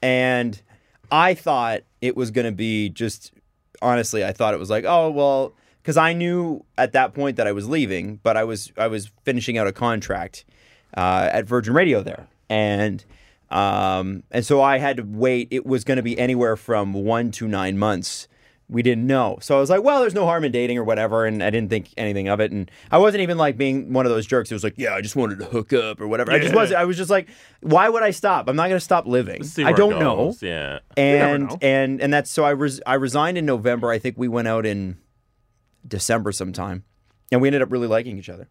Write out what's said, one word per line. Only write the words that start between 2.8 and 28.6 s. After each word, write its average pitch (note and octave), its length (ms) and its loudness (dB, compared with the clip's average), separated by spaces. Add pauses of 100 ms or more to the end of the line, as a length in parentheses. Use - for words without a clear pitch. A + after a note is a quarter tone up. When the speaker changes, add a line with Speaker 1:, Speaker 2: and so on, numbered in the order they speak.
Speaker 1:
just, - 420 -8 (520)
honestly, A#2 420 0
I G2 60 -4
thought G#2+ 240 0
it D#2 40 -4
was F#2 120 -6
like, G#2+ 120 0
oh, D#3+ 280 2
well, C#3 420 0 (300)
'cause D3+ 140 -2
I E3 160 4
knew E3+ 520 -2 (100)
at B2+ 180 0
that C3 200 2
point C#3 240 -2
that A#2 80 2
I G#2 60 0
was G2+ 180 -4
leaving, G#2 540 -2
but A2+ 120 4
I A2 100 2
was, A2+ 300 -8
I A2+ 120 0
was G#2+ 240 -6 (120)
finishing B2 360 -2
out G#2 80 2
a G2 40 -2
contract, G2+ 720 -4 (540)
uh, F#2 340 2
at A2 140 0
Virgin A#2 300 0
Radio D#3 260 4
there. - 260 -12 (220)
And, G#2 560 0 (460)
um, F#2+ 800 -2
and A#2+ 120 -2
so C#3 160 2
I C#3 200 4
had C#3 180 -2
to A#2+ 60 -8
wait. A#2+ 480 0
It B2+ 160 -4
was C3 160 0
gonna C3 180 0
be A2+ 160 -2
anywhere B2 380 2
from G#2 380 -2
one A2+ 400 0
to A2+ 140 -8
nine G2 300 -2
months. G2+ 500 -2 (420)
We A#2 120 -2
didn't A#2 240 2
know. B2+ 360 0
So C#3 160 2
I - 20 6
was C#3 100 2
like, F#3+ 140 4
"Well, C#4+ 160 4
there's A3+ 160 2
no G3 100 2
harm E3 200 0
in C3 60 0
dating A#2+ 260 0
or A#2 80 -2
whatever," A2 400 2
and A2 180 -2
I G2 60 2
didn't G#2+ 200 -2
think G2+ 280 -2
anything G2 320 -2
of G2+ 100 0
it. G#2+ 120 2
And G2 200 -6 (200)
I E3 60 6
wasn't G3+ 240 4
even, F3 160 -2
like, C#3+ 200 0
being C3+ 340 -2
one B2+ 140 2
of B2 60 2
those A2+ 140 0
jerks B2 240 0
who A2+ 60 -6
was G2+ 80 -8
like, G#2+ 140 -4
"Yeah, A2+ 180 -4
I G2 60 -4
just G#2 160 -6
wanted G#2+ 220 -2
to G2 60 -10
hook A#2 280 -4
up A2 260 0
or G#2+ 80 -8
whatever." A2+ 240 -2
I C#3+ 80 4
just D3+ 120 -2
Speaker 2:
Yeah. F3 40 2
Speaker 1:
wasn't. F#3+ 240 4
I F3 60 2
was F3+ 120 -2
just F3+ 120 -6
like, G3 180 2 (340)
"Why F3 280 6
would A#3 120 2
I G#3 100 2
stop? F#3 360 0
I'm C3 80 0
not E3 140 0